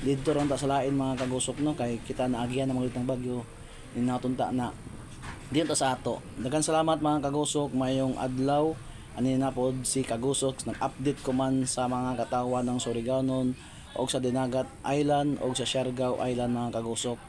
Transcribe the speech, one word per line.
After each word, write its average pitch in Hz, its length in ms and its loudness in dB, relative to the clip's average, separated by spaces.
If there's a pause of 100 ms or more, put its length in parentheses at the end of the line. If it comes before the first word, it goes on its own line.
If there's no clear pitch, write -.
Dito 139 240 2
ron 147 160 4
ta 139 80 2
sa 131 160 0
lain 139 240 2
mga 131 320 0
kagusok 127 400 0
no 151 80 2
kay 120 320 0
kita 127 240 0
na 123 160 0
agihan 131 240 0
na 127 80 0
mga 127 320 -2
bagyo. 123 320 -2 (560)
Inawon 123 400 2
ta 123 160 0
na 123 160 0 (800)
dito 151 240 2
sa 131 240 2
ato. - 240 -4 (160)
Daghang 131 240 0
salamat 160 400 4
mga 151 240 2
kagusok, 143 480 0
mayong 131 480 2
adlaw. 139 560 2 (400)
Ani 131 180 2
na 131 160 2
pod 127 320 0
si 131 220 0
kagusok 131 640 0
nag-update 135 560 -2
ko 131 100 0
man 131 320 2
sa 127 240 0
mga 127 320 -2
katawan 123 400 0
ng 123 160 0
Surigaonon 127 720 0 (460)
og 127 100 0
sa 131 140 0
Dinagat 127 480 0 (160)
Island 143 580 2
og 127 160 0
sa 117 80 0
Siargao 127 560 0
Island 120 320 2
mga 117 240 0
kagusok. 117 380 -2 (120)